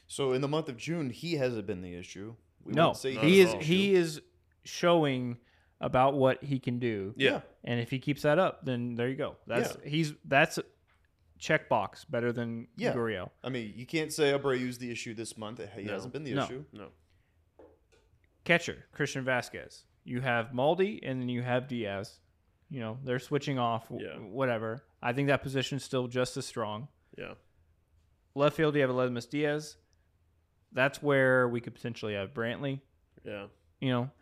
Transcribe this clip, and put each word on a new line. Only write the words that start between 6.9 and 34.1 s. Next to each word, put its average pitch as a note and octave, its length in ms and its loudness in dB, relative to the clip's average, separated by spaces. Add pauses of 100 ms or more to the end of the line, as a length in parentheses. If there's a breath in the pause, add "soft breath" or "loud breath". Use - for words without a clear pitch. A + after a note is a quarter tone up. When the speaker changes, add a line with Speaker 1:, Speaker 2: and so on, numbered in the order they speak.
Speaker 3:
Yeah. C3+ 140 6
Speaker 1:
Yeah. A#3 100 0 (240)
Speaker 2:
And A#2+ 160 0
if A#2 100 -6
he C3+ 80 -2
keeps C#3 240 -2
that D3+ 160 4
up, F3 260 0
then A#2+ 300 -2
there A#2+ 140 0
you C3+ 80 -4
go. C#3 180 -6 (140)
That's A#2 340 -2
Speaker 1:
Yeah. C#3+ 80 -12
Speaker 2:
he's, D3+ 220 0 (120)
that's D3 360 4 (800)
checkbox - 680 -2
better A#2+ 240 0
than A#2 440 -6
Speaker 1:
Yeah. G3+ 180 0
Speaker 2:
Gurriel. A2 360 -2 (120)
Speaker 1:
I B2 60 -6
mean, A#2 260 -6
you A#2+ 100 -14
can't D#3 280 -4
say C#3+ 200 4
Abreu's B2+ 460 0
the A#2+ 140 -8
issue A#2 220 -8
this A2 220 -10
month. A2+ 240 -10 (160)
He G2+ 60 -8
Speaker 3:
No. G#2 120 -6
Speaker 1:
hasn't A2 180 -8
been D3 100 -8
the C#3+ 120 -6
Speaker 2:
No. C3+ 100 0
Speaker 1:
issue. C3 280 -10
Speaker 3:
No. G#2 160 -16 (1600)
Speaker 2:
Catcher, E3 480 -2
Christian C#3 320 -6
Vasquez. A#2+ 600 -4 (200)
You B2+ 160 -6
have A#2+ 300 0
Maldi, F3+ 520 0
and C3 180 -6
then B2 80 -4
you B2 140 -4
have B2+ 260 -2
Diaz. G#2 500 -6 (540)
You C3+ 80 -8
know, A2 240 -8
they're B2+ 140 0
switching C#3 400 -2
off, A#2 320 0
w-, G#2 180 -8
Speaker 3:
Yeah. C#2+ 100 -10
Speaker 2:
whatever. A2+ 640 -2 (200)
I A#2+ 100 0
think C#3 160 2
that C#3 140 2
position's C3+ 420 -2
still B2+ 240 -2
just B2 300 -2
as B2+ 80 -6
strong. A2 420 -6 (300)
Speaker 3:
Yeah. F2+ 160 -12 (1000)
Speaker 2:
Left C#3+ 220 4
field, D3+ 180 2
you D3 60 4
have C3 100 4
Aledmys B2+ 380 0
Diaz. D3+ 480 -2 (960)
That's C3+ 300 2
where C3 460 6
we A#2+ 120 -2
could A#2 140 -12
potentially A2 400 -6
have G2 180 -4
Brantley. B2+ 480 -4 (440)
Speaker 3:
Yeah. G#2 240 -10 (300)
Speaker 2:
You C3+ 120 0
know, B2 200 0 (120)